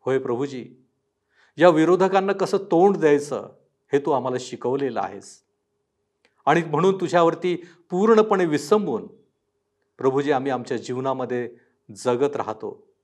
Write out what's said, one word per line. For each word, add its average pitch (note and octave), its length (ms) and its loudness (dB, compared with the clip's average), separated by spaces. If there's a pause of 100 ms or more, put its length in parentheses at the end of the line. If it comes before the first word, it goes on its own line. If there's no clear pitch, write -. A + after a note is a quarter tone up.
होय C3+ 180 -2
प्रभूजी, C3 560 -6 (800)
या E3 120 6
विरोधकांना F#3 640 4
कसं F#3+ 260 -2
तोंड F#3+ 380 2
द्यायचं C#3+ 520 0 (440)
हे C#3+ 60 2
तू C#3+ 120 -2
आम्हाला B2+ 300 -2
शिकवलेलं B2 600 -6
आहेस F#2+ 420 -12 (1040)
आणि E3 160 4
म्हणून E3 380 0
तुझ्यावरती E3+ 560 2 (340)
पूर्णपणे G#3+ 540 2
विसंबून D3+ 640 0 (920)
प्रभूजी C3+ 340 0
आम्ही C3+ 180 -2
आमच्या B2 260 -4
जीवनामध्ये B2 800 -6 (400)
जगत B2+ 400 0
राहतो. - 500 -8 (160)